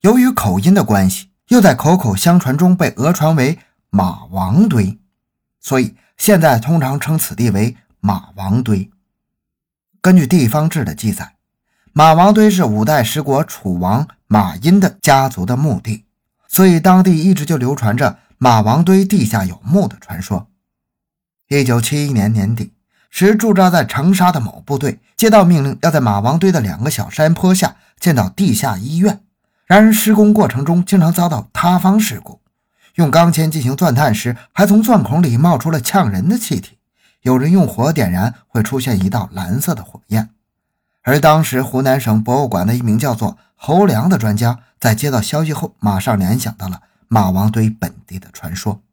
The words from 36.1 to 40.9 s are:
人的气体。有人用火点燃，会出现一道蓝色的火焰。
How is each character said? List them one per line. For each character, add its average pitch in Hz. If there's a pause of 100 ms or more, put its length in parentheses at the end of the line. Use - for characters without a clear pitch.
人 95
的 233
气 147
体。 - (440)
有 127
人 151
用 190
火 139
点 120
燃， 98 (140)
会 117
出 131
现 123
一 92
道 101
蓝 92
色 165
的 107
火 -
焰。 110 (720)